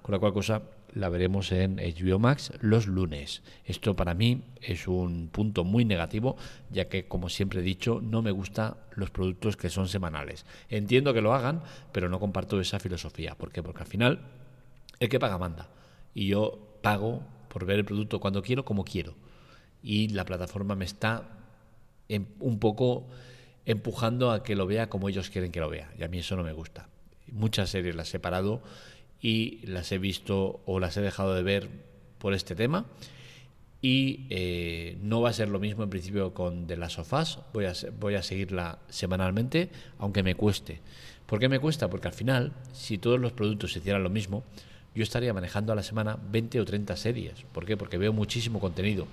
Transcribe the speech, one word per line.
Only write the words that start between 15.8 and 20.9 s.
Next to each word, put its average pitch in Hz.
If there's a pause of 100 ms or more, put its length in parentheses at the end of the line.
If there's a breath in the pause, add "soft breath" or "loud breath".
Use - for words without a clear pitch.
Y 98
yo 104
pago 104 (280)
por 90
ver 98
el 104
producto 104
cuando 98
quiero, 123
como 101
quiero. 80 (680 loud breath)
Y 107
la 98
plataforma 95
me 95
está 110 (800)